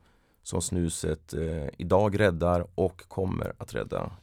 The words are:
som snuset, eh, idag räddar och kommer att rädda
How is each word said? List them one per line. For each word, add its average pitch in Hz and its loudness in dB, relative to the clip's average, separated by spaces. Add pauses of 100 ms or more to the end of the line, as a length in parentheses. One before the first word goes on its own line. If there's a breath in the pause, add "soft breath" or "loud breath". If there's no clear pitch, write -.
(440)
som 90 -2
snuset, 82 -2
eh, 80 -4 (100)
idag 95 4
räddar 87 4 (100)
och - 0
kommer - -4
att - -12
rädda 50 -4 (120)